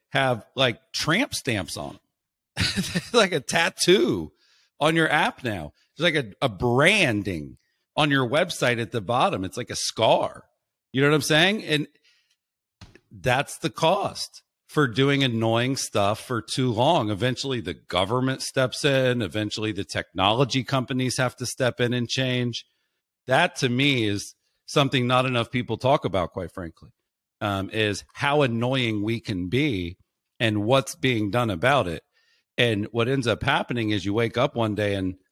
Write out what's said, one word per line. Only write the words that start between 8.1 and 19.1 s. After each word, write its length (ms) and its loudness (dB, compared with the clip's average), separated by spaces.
your 180 2
website 520 0
at 120 -6
the 80 -4
bottom. 440 0
It's 120 -10
like 140 -10
a 60 -8
scar. 680 0
You 100 2
know 80 6
what 40 4
I'm 80 4
saying? 420 2
And 220 0
that's 480 -2
the 120 -4
cost 720 -2
for 220 2
doing 340 2
annoying 540 2
stuff 440 0
for 200 -6
too 320 0
long. 380 2
Eventually 500 -2
the 140 -6
government 680 0
steps 420 -2
in. 360 2